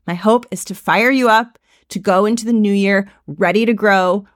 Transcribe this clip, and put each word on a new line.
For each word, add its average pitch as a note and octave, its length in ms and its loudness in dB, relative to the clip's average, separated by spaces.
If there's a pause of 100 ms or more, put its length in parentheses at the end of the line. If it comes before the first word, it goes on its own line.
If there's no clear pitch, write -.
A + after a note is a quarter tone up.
My E3+ 80 -4
hope A3 340 0
is - 160 -10
to F#3 100 -12
fire G#3+ 360 0
you B3+ 180 0
up, A3+ 280 0 (320)
to - 80 -10
go G3 300 0
into A3+ 180 -2
the A#3 80 -2
new G#3 180 2
year G3 400 0 (140)
ready F3 400 0
to A#3 80 2
grow, G3 500 0 (120)